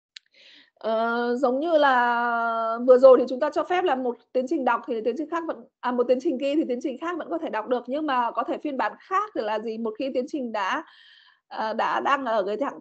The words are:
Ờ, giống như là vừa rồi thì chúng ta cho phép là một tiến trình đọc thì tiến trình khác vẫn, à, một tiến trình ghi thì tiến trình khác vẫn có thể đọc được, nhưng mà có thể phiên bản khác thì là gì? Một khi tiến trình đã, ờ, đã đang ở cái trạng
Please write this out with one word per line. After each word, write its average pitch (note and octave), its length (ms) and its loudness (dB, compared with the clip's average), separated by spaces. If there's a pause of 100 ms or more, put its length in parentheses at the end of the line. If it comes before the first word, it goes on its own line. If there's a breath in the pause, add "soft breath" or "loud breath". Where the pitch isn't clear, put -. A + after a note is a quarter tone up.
(760 loud breath)
Ờ, A#3 600 -2
giống C4 240 0
như E4 180 2
là A#3 1080 0
vừa C4 120 10
rồi C4 200 12
thì B3+ 100 2
chúng B3+ 120 -4
ta D4 100 0
cho D4+ 140 -2
phép F4+ 200 0
là D4+ 100 2
một B3 220 -4 (160)
tiến B3+ 160 0
trình D#4+ 160 -2
đọc A#3 220 2
thì A3+ 140 -4
tiến A#3 180 -2
trình D4+ 120 -6
khác E4+ 160 -4
vẫn, A#3 180 -8 (160)
à, B3 120 -4
một A#3+ 160 2
tiến B3+ 120 4
trình C4+ 180 -2
ghi C#4 160 -2
thì D#4 140 2
tiến A#3+ 140 -4
trình B3+ 160 -6
khác E4+ 200 -6
vẫn - 120 -10
có E4 80 -4
thể B3 120 -8
đọc G#3+ 160 -6
được, A#3+ 200 -2
nhưng D4 200 -6
mà B3 240 -2
có A#3+ 140 -4
thể D4+ 140 -6
phiên C#4+ 180 -8
bản G#3+ 240 -2
khác G#4 340 -4
thì D#4 60 -6
là G#3+ 180 -2
gì? A3 200 -8
Một A3+ 200 -6
khi C4+ 160 -4
tiến B3+ 140 -2
trình B3 240 -6
đã, G#3+ 320 -4 (640 loud breath)
ờ, A3 240 -6
đã A3+ 280 -2
đang C4+ 240 0
ở A3 220 0
cái G#3 140 -4
trạng C4+ 200 -6